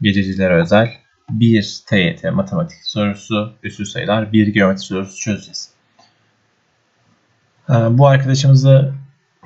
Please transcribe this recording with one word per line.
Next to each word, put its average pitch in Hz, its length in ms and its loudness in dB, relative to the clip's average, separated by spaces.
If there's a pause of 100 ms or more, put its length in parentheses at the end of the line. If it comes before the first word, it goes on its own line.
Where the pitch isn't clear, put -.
gececilere 95 600 0
özel 104 280 2 (400)
bir 110 580 0
T 104 120 0
Y 82 160 0
T - 140 -6
matematik 87 540 -6
sorusu, 104 720 -6 (100)
üslü 104 220 -10
sayılar, 104 480 -4
bir 107 140 4
geometri 98 360 0
sorusu 95 360 -10
çözeceğiz. - 500 -10 (2000)
Ee, 135 40 2
bu 120 340 4
arkadaşımızı, 135 880 4 (520)